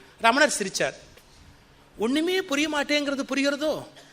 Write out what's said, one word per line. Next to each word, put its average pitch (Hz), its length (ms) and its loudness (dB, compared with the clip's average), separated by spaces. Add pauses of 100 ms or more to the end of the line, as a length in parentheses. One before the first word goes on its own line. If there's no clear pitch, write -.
(220)
ரமணர் 254 360 4
சிரிச்சார். 180 360 -2 (1040)
"ஒண்ணுமே 311 440 0
புரிய 294 260 -2
மாட்டேங்கிறது 285 600 0
புரிகிறதோ?" 277 580 -2 (260)